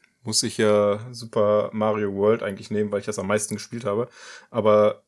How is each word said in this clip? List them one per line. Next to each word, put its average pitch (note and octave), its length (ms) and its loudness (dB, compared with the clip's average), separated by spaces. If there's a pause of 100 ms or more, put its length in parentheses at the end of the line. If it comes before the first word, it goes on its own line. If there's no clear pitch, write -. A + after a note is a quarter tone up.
(240)
muss A2+ 180 -2
ich A#2 160 -4
ja G#2 420 4 (120)
Super G#2+ 600 0
Mario G#2+ 420 -2
World G#2+ 280 2
eigentlich G2+ 280 -8
nehmen, G#2 220 -2
weil G#2 80 -2
ich - 60 -10
das G#2+ 120 -6
am F#2+ 100 -6
meisten G#2 260 -2
gespielt A2+ 320 -10
habe. G#2+ 240 -4 (400)
Aber G#2+ 580 4